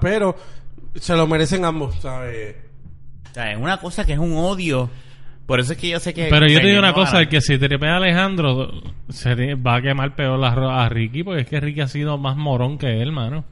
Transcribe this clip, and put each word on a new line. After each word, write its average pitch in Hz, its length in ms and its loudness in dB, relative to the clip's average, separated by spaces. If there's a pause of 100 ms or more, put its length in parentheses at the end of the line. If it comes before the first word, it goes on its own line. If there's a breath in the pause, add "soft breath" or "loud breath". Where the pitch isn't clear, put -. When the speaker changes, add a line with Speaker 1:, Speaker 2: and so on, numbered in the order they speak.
Speaker 1:
pero 196 340 2 (640 loud breath)
se - 200 0
lo 160 120 6
merecen 160 360 2
ambos, 156 360 -2
¿sabes? 120 560 -8 (720)
Speaker 2:
O - 40 -20
sea, 113 180 -6
es 104 60 -6
una 170 200 -2
cosa 180 260 -4
que 147 100 2
es 143 40 0
un 165 180 2
odio. 160 540 0 (560 loud breath)
Por 127 140 2
eso 127 140 -2
es - 40 -8
que 175 120 -4
yo 165 100 -2
sé 175 120 -4
que 170 160 -4
Speaker 3:
Pero 151 200 6
yo 151 120 8
te 180 60 6
digo 202 100 6
Speaker 2:
Fernández - 20 4
Speaker 3:
una 196 100 4
Speaker 2:
no 170 60 4
va 180 80 4
a - 20 4
Speaker 3:
cosa, - 80 4
Speaker 2:
ganar. 175 100 6
Speaker 3:
el 160 60 0
que 156 120 4
si 143 180 2
tripea 143 340 0
a 175 60 2
Alejandro, 175 720 0 (380)
se 123 280 -2
ti-, 131 180 0
va 123 220 2
a 123 60 0
quemar 139 340 -2
peor 131 240 0
la 123 140 2
ro-, 131 160 0
a 127 180 2
Ricky, 113 340 -2
porque 175 200 -2
es 120 60 -6
que 151 120 -4
Ricky 147 220 -4
ha 139 60 0
sido 147 300 -4
más 139 180 -4
morón 139 420 0
que 117 220 0
él, 120 120 -2
mano. 143 400 -4